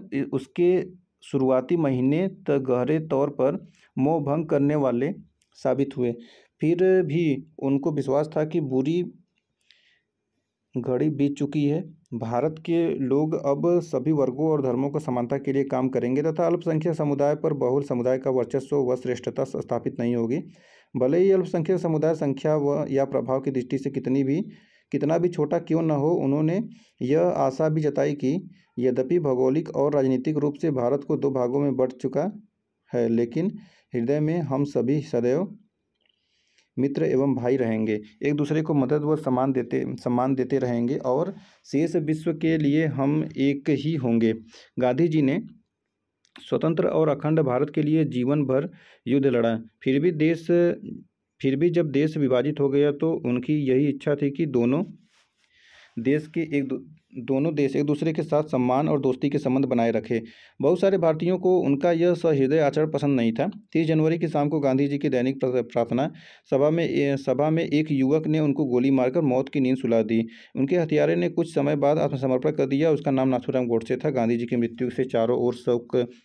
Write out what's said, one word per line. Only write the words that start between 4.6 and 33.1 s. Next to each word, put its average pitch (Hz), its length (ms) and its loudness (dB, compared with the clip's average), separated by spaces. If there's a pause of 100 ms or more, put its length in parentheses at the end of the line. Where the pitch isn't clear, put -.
वाले 135 380 0 (400)
साबित 135 440 -2
हुए। 123 140 0 (500)
फिर 180 420 4
भी 151 560 -2
उनको 139 320 0
विश्वास 143 460 0
था 156 80 0
कि 156 140 -2
बुरी 147 520 -2 (1700)
घड़ी 131 320 -2
बीत 143 280 -2
चुकी 147 280 -2
है। 156 360 -4 (120)
भारत 123 460 -2
के 165 400 -2
लोग 139 340 0
अब 156 460 0
सभी 147 320 -2
वर्गों 139 360 0
और 151 140 0
धर्मों 131 280 -2
को 147 100 -4
समानता 123 380 -4
के 135 160 -4
लिए 139 100 0
काम 131 260 -2
करेंगे 131 340 -2
तथा 165 240 0
अल्पसंख्यक 165 460 0
समुदाय 147 420 0
पर 151 180 -2
बहुल 131 300 0
समुदाय 127 340 0
का 135 140 -2
वर्चस्व 131 440 -2
व 127 200 2
श्रेष्ठता 123 480 -4
स-, 139 120 -8
स्थापित 123 440 -6
नहीं 120 160 0
होगी। 117 240 -2 (580)
भले 131 200 2
ही 190 140 4
अल्पसंख्यक 180 460 0
समुदाय 160 380 0
संख्या 151 420 0
व 143 320 0
या 135 160 2
प्रभाव 131 360 -2
की 135 100 -4
दृष्टि 131 260 -2
से 135 120 -4
कितनी 131 340 -2
भी, 143 180 -2 (500)
कितना 147 260 0
भी 175 120 0
छोटा 160 300 -2
क्यों 165 220 -2
न 160 100 0
हो, 147 180 0
उन्होंने 156 540 0 (380)
यह 143 200 2
आशा 156 480 0
भी 156 120 -2
जताई 147 340 0
कि 147 340 -2 (300)
यद्यपि 131 400 0
भौगोलिक 135 560 0
और 147 180 0
राजनीतिक 135 440 0
रूप 147 240 -2
से 165 100 0
भारत 127 320 -2
को - 140 -2
दो 139 140 -2
भागों 127 280 -2
में 143 160 0
बंट 127 160 0
चुका 143 400 -4 (600)
है, 117 160 0
लेकिन 120 480 -2 (380)